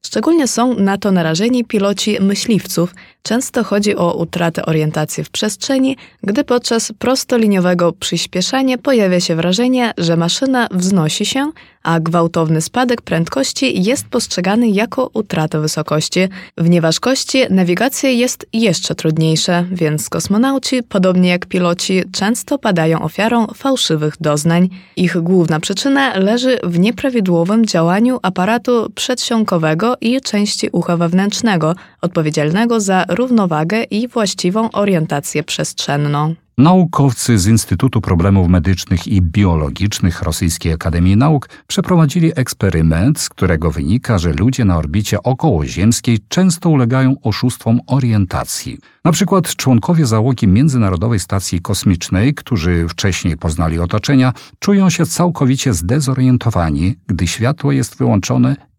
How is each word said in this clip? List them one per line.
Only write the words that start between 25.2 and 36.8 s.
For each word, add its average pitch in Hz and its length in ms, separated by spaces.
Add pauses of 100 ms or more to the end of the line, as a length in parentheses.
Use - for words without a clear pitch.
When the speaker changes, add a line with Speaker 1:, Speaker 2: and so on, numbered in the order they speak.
Speaker 1:
główna 165 400
przyczyna 269 580
leży 240 440
w 170 160
nieprawidłowym 208 880
działaniu 208 560
aparatu 214 720
przedsionkowego 214 1080
i 247 200
części 208 520
ucha 175 240
wewnętrznego, 180 800 (260)
odpowiedzialnego 175 800
za 190 280
równowagę 196 720
i 233 260
właściwą 220 600
orientację 160 720
przestrzenną. 147 920 (240)
Speaker 2:
Naukowcy 147 800